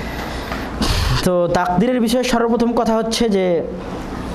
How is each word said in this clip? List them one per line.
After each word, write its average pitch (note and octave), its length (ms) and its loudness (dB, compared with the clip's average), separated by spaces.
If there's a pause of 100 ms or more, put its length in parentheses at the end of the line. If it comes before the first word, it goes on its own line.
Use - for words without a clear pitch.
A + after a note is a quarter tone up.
(1200)
তো F3 300 2
তাকদীরের F3+ 460 2
বিষয়ে A#3+ 240 2
সর্বপ্রথম A#3 480 2
কথা A3+ 220 2
হচ্ছে A3+ 340 0
যে F#3 340 2 (720)